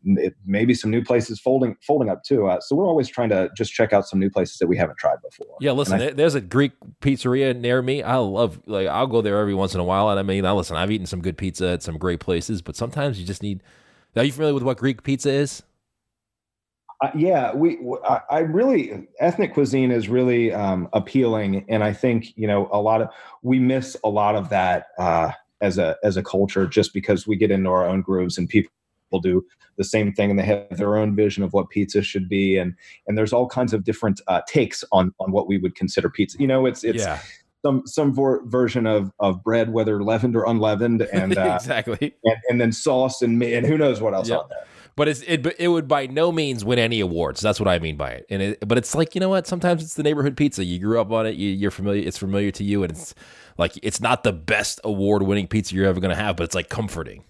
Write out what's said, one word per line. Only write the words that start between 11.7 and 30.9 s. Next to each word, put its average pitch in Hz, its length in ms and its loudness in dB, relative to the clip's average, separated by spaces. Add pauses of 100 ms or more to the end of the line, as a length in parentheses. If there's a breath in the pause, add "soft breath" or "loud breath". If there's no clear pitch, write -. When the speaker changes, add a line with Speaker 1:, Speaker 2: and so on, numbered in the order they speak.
Speaker 2:
some 80 140 -8
great 87 220 -2
places, 90 420 -2
but - 140 -12
sometimes 135 440 -4
you 87 60 -8
just 95 160 -8
need, 98 220 -6 (520 soft breath)
are 113 80 2
you 143 80 2
familiar 147 220 0
with 135 100 -2
what 127 140 0
Greek 127 240 -2
pizza 139 300 -2
is? 139 320 -2 (1400)
Speaker 1:
Uh, 135 140 -2
yeah, 156 380 2
we, 156 240 2
w-, 123 300 -8
I, 113 220 2
I 151 100 0
really, 160 680 0 (120)
ethnic 170 360 0
cuisine 131 360 2
is 117 160 0
really, 120 460 2
um, 95 400 -2
appealing. 107 760 0
And 110 160 0
I 107 100 0
think, 113 440 -2
you 110 80 -2
know, 101 260 2
a 104 80 2
lot 110 220 2
of, 107 80 -2 (320 loud breath)
we 131 180 2
miss 131 440 0
a 110 60 2
lot 104 260 2
of 95 140 -4
that, 92 380 0 (120)
uh, 85 320 2 (300)
as 98 180 0
a, 80 240 0
as 98 120 2
a 92 60 -2
culture, 98 460 0
just 101 260 2
because 98 320 0
we 107 100 0
get 101 140 2
into 95 200 2
our 92 180 2
own 95 140 0
grooves 90 360 -2
and 90 100 -2
people - 220 2 (520)
do 90 220 2 (340 soft breath)
the 98 60 -2
same 104 300 0
thing 101 160 2
and 101 100 2
they 98 40 0
have 101 340 -2
their 104 180 0